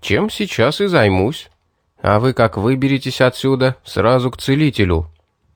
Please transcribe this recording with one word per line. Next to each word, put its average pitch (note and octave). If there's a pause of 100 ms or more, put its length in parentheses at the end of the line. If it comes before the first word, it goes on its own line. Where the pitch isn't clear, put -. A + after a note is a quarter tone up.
«Чем D#3
сейчас D#3
и G3+
займусь. G#2+ (520)
А G2+
вы, B2+
как A2+
выберетесь C3
отсюда, C3
сразу B2
к -
целителю. G#2+ (480)